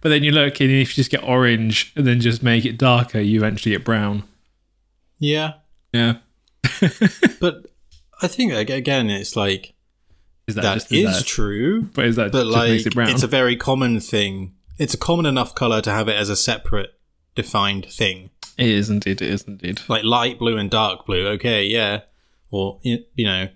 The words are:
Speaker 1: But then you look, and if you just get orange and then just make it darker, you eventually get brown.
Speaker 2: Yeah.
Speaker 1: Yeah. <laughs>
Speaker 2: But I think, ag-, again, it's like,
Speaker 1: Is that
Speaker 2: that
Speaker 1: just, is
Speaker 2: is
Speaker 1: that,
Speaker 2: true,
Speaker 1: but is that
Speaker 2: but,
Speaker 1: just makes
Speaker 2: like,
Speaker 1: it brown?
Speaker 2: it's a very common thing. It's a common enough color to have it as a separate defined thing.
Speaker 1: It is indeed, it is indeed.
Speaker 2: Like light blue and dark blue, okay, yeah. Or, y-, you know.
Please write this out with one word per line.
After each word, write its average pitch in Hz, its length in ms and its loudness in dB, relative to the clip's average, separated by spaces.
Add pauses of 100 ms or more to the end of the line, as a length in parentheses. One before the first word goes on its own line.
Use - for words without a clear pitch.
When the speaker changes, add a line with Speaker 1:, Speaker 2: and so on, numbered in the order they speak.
Speaker 1:
But 160 60 2
then 151 140 4
you 147 80 2
look, 143 280 2
and 135 100 4
if 135 200 4
you - 60 -8
just 131 140 0
get - 140 -2
orange 120 720 2
and 143 100 2
then 123 160 4
just 117 220 0
make 117 220 4
it 113 120 -4
darker, 120 440 2
you 107 180 4
eventually 107 340 0
get 98 120 -2
brown. 104 380 -2 (960)
Speaker 2:
Yeah. 151 360 -2 (400)
Speaker 1:
Yeah. 117 240 2 (460)
<laughs> - 260 0 (500)
Speaker 2:
But 175 260 -2 (560)
I 180 60 -2
think, 220 260 -2
ag-, 110 200 -2
again, 131 360 0
it's 101 260 -6
like, 98 380 -2 (720)
Speaker 1:
Is 107 80 -4
that 104 60 -4
Speaker 2:
that 101 140 0
Speaker 1:
just, - 160 -6
is 180 180 2
Speaker 2:
is 185 100 0
Speaker 1:
that, 143 60 -4
Speaker 2:
true, 117 580 -2 (100)
Speaker 1:
but - 120 0
is 117 120 4
that 104 140 0
Speaker 2:
but, 127 120 2
Speaker 1:
just 113 140 2
makes 117 260 2
Speaker 2:
like, - 40 0
Speaker 1:
it 101 80 -2
brown? 117 140 2
Speaker 2:
it's 127 140 2
a 123 40 0
very 127 280 2
common 127 440 0
thing. 98 540 -4 (240)
It's 143 160 -4
a - 40 -6
common 170 280 0
enough 131 300 -2
color 113 260 0
to 107 80 -4
have 107 200 0
it 107 60 0
as 104 140 -2
a 104 60 -2
separate 107 560 -2 (440)
defined 101 500 -2
thing. 95 440 -6 (280)
Speaker 1:
It 123 120 2
is 104 200 2
indeed, 104 320 -2
it - 80 -4
is 101 140 -4
indeed. 92 440 -10
Speaker 2:
Like 110 160 -2
light 120 340 0
blue 117 200 0
and 101 120 -2
dark 107 360 0
blue, 95 240 -2
okay, 104 360 0
yeah. 101 360 -2 (500)
Or, 98 340 -4
y-, 117 180 -2 (120)
you 117 100 0
know. 95 300 -2